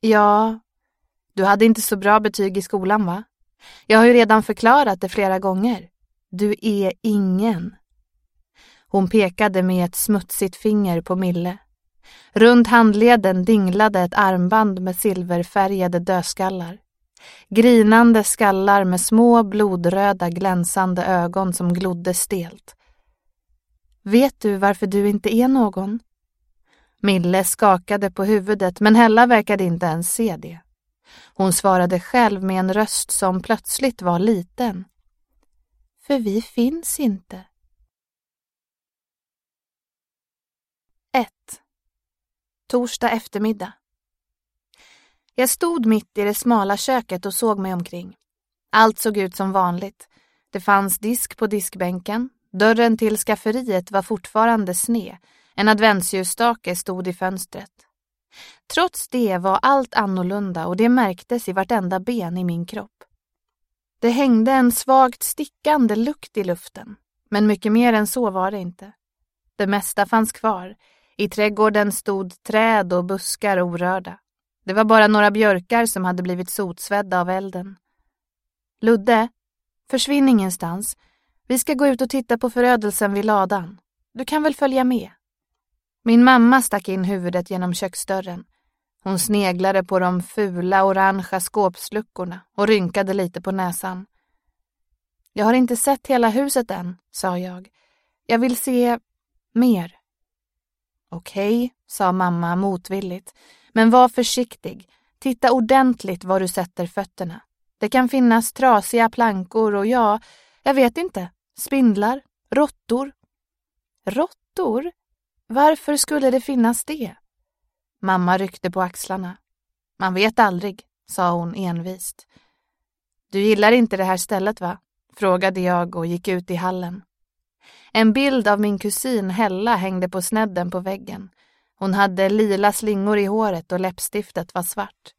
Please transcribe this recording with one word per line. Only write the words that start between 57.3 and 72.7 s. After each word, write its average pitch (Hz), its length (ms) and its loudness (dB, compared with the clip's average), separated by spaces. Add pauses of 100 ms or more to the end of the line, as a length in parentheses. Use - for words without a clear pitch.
Trots - 340 -2
det 214 300 -2
var 190 240 0
allt 269 320 0
annorlunda 185 720 -4
och 180 100 -6
det 220 120 2
märktes 240 600 0
i 185 40 -6
vartenda 190 480 -2
ben 185 380 -6
i 185 60 -4
min 170 220 -4
kropp. - 380 -14 (960)
Det 233 120 2
hängde 247 420 2
en 254 200 4
svagt 262 500 2
stickande 277 720 -2
lukt 247 400 -6
i 202 80 -4
luften, 185 520 -10 (340)
men 208 160 2
mycket 208 260 0
mer 233 200 4
än 214 140 2
så 233 240 -2
var 190 200 -2
det 208 80 -10
inte. 185 340 -14 (640)
Det 202 100 -2
mesta 202 400 -2
fanns 220 260 0
kvar. 190 440 -6 (400)
I 208 120 -4
trädgården 208 640 0
stod 196 500 -8
träd 214 500 0